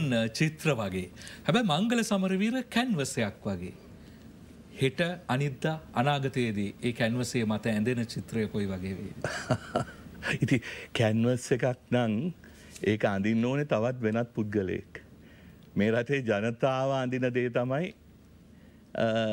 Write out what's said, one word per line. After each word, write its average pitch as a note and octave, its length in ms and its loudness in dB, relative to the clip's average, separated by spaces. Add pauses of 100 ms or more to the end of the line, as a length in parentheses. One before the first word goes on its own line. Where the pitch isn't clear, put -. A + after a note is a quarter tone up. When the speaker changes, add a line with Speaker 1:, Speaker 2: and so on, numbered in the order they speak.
Speaker 1:
අ, A2+ 180 2
චිත්‍ර D#3 460 0
වගේ. F#2+ 360 -4 (300)
හැබැයි A3 280 2
මංගල A3 340 2
සමරවීර G3 600 2
කැන්වස් A3+ 520 0
එකක් G#2+ 300 -2
වගේ. F2+ 280 -4 (1000)
හෙට C3 280 0 (240)
අනිද්දා C#3+ 500 0 (160)
අනාගතයේදී B2 800 0 (100)
ඒ A#2+ 140 0
කැන්වසේ A#2+ 520 0
මත G#2+ 200 0
ඇඳෙන A#2 400 2
චිත්‍රය A2 420 -4
කොයි G2+ 200 -2
වගේ F#2+ 280 -4
වේද? F#2+ 240 -10 (580)
Speaker 2:
<laughs> - 640 -4
ඉතින් A#2+ 180 4 (300)
කැන්වස් A#2 600 2
එකක් C3 140 2 (220)
නම් A#2 280 2 (640)
ඒක G#2+ 260 2
අඳින්න G#2+ 400 2
ඕනේ C#3 200 0
තවත් B2 360 0
වෙනත් A#2 320 0
පුද්ගලයෙක්. G2 680 -2 (720)
මේ G2+ 200 4
රටේ B2 300 0
ජනතාව A#2+ 720 2
අඳින B2+ 380 0
දේ B2 200 0
තමයි, C3 440 -2 (1000)
අ, - 140 0 (280)